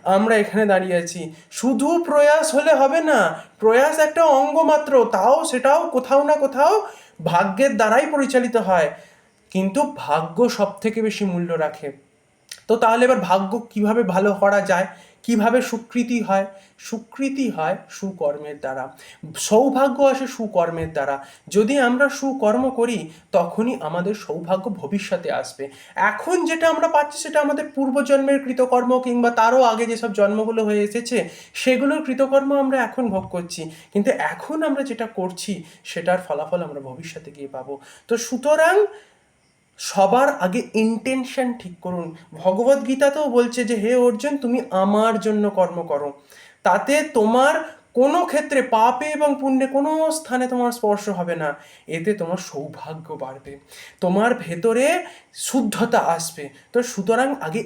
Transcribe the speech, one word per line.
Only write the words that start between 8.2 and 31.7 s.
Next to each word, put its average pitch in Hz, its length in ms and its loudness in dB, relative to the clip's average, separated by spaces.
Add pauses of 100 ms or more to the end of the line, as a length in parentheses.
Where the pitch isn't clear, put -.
হয়, 180 340 2 (600)
কিন্তু 196 460 0
ভাগ্য 165 520 0
সব 202 320 -4
থেকে 220 220 -4
বেশি 208 220 -4
মূল্য 175 280 -2
রাখে। 151 400 -4 (760)
তো 226 80 2
তাহলে 233 280 4
এবার 254 120 4
ভাগ্য 190 420 0
কিভাবে 220 440 0
ভালো 190 320 0
করা 196 260 2
যায়, 185 260 0 (360)
কিভাবে 233 400 2
স্বীকৃতি 240 580 -4
হয়? 196 260 0 (320)
স্বীকৃতি 269 720 -6
হয় 170 260 -2 (120)
সুকর্মের 147 720 -8
দ্বারা, 135 360 -8 (400)
সৌভাগ্য 269 640 2
আসে 269 240 2
সুকর্মের 165 640 -4
দ্বারা। 139 320 -4 (240)
যদি 214 300 2
আমরা 254 300 2
সুকর্ম 262 640 -2
করি, 233 400 -4 (220)
তখনই 196 480 0
আমাদের 180 340 -4
সৌভাগ্য 180 560 -6
ভবিষ্যতে 185 600 -6
আসবে। 135 360 -8 (280)
এখন 311 480 0
যেটা 320 240 0
আমরা 320 200 2
পাচ্ছি, 294 300 0
সেটা 302 220 -2
আমাদের 294 240 0 (100)
পূর্বজন্মের 277 720 0
কৃতকর্ম, 247 560 2
কিংবা 240 300 0
তারও 240 320 4
আগে 226 240 2
যেসব 226 260 -4
জন্মগুলো 214 520 0
হয়ে 208 180 0
এসেছে, 220 460 -4 (260)
সেগুলোর 269 500 0